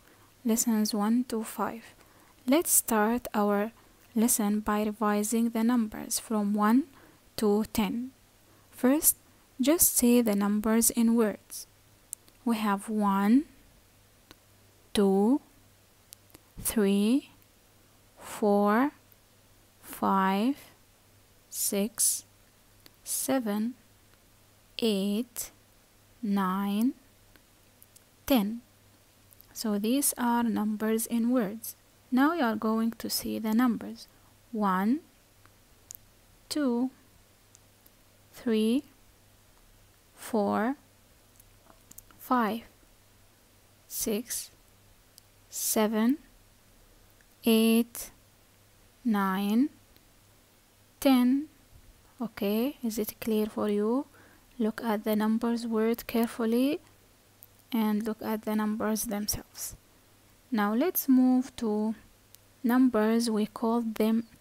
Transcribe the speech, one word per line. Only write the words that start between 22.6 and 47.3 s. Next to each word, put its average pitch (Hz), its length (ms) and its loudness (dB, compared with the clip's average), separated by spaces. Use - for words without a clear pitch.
seven, 226 720 -4
eight, 202 680 -2
nine, 202 720 -2
ten. 226 340 0
So 208 240 -4
these 240 400 0
are 240 280 0
numbers 214 640 -2
in 233 260 0
words. 226 420 -4
Now 285 220 4
you 330 100 0
are 226 100 0
going 226 380 -2
to - 180 -10
see 220 300 -6
the 220 140 -2
numbers. 220 520 -2
One, 208 480 0
two, 262 440 -2
three, 226 520 0
four, 208 600 -2
five, 233 420 -2
six, - 640 -6
seven, 226 680 0